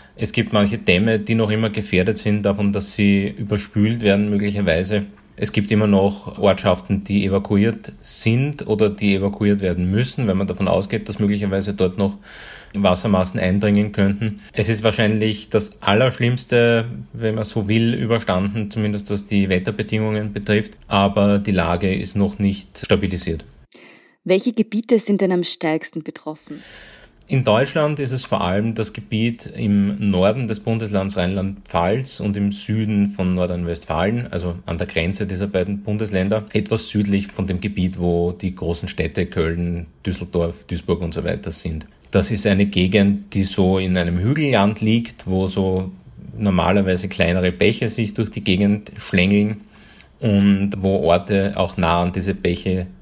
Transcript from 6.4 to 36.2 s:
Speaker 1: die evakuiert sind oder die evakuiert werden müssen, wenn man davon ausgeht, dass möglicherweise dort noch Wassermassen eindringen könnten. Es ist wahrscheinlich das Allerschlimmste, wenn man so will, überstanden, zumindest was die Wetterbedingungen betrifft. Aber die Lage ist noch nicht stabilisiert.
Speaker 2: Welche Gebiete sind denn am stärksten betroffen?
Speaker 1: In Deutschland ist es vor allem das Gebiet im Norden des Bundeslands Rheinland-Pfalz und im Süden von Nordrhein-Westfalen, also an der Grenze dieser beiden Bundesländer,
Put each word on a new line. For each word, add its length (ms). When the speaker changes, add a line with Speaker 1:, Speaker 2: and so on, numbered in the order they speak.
Speaker 1:
die 200
evakuiert 760
sind 640
oder 240
die 240
evakuiert 480
werden 280
müssen, 360
wenn 100
man 100
davon 220
ausgeht, 400
dass 100
möglicherweise 540
dort 240
noch 220
Wassermassen 680
eindringen 520
könnten. 480
Es 160
ist 140
wahrscheinlich 680
das 320
Allerschlimmste, 1040
wenn 220
man 80
so 240
will, 260
überstanden, 760
zumindest 400
was 140
die 240
Wetterbedingungen 880
betrifft. 420
Aber 520
die 140
Lage 420
ist 200
noch 240
nicht 400
stabilisiert. 680
Speaker 2:
Welche 280
Gebiete 460
sind 240
denn 100
am 120
stärksten 580
betroffen? 600
Speaker 1:
In 180
Deutschland 560
ist 100
es 140
vor 160
allem 340
das 180
Gebiet 540
im 640
Norden 380
des 100
Bundeslands 580
Rheinland-Pfalz 1040
und 180
im 140
Süden 600
von 260
Nordrhein-Westfalen, 960
also 240
an 120
der 100
Grenze 400
dieser 180
beiden 380
Bundesländer, 680